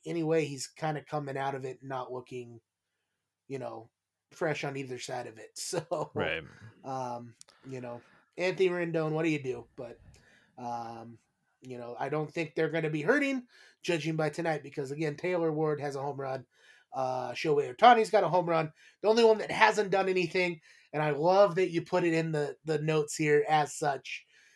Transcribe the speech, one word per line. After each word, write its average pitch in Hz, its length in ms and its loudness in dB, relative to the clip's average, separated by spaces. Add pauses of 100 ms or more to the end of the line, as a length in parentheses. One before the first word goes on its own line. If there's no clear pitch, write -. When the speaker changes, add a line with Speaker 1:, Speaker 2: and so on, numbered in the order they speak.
Speaker 1:
anyway, 160 400 0
he's 139 220 -8
kinda 151 360 -6
coming 139 340 -6
out 135 180 -4
of 131 100 -8
it 131 180 -12
not 127 280 -8
looking, 123 500 -14 (840)
you 135 120 -10
know, 113 300 -12 (420)
fresh 156 320 -4
on 139 140 -8
either 127 200 -8
side 123 300 -10
of 110 100 -18
it. - 140 -20
<laughs> - 60 -20
So, 160 580 -6
Speaker 2:
Right. 82 280 -2 (400)
Speaker 1:
um, 120 520 -8 (340)
you 127 120 -10
know, 120 200 -12 (360)
Anthony 180 320 2
Rendon, 165 420 -2
what 156 120 -2
do 165 60 0
you 147 140 -2
do? 120 320 -8
But, 120 240 -14 (580)
um, 117 600 -10 (440)
you 127 160 -14
know, 120 220 -12
I 139 100 -4
don't 151 220 -2
think 160 240 -6
they're 160 140 0
gonna 156 200 -2
be 151 120 -2
hurting, 269 460 0 (340)
judging 160 340 -2
by 156 140 0
tonight, 156 340 -4
because 135 280 -8
again, 147 240 -4
Taylor 170 360 0
Ward 151 300 0
has 143 140 -6
a 135 60 -6
home 139 180 -6
run. 131 260 -6 (480)
Uh, 127 380 -4
Shohei 139 440 0
Ohtani's 226 360 8
got 202 120 6
a 165 60 2
home 170 180 2
run. 160 240 2 (300)
The 185 80 2
only 233 140 8
one 220 160 8
that - 120 -6
hasn't 208 400 4
done 190 180 2
anything, 180 520 0 (300)
and 151 100 -4
I 151 100 0
love 175 440 6
that 180 160 0
you 165 100 0
put 180 220 0
it 165 100 2
in 160 180 0
the, 147 240 -2 (100)
the 156 140 0
notes 156 360 0
here 147 340 4
as 151 240 2
such. - 520 -4 (300)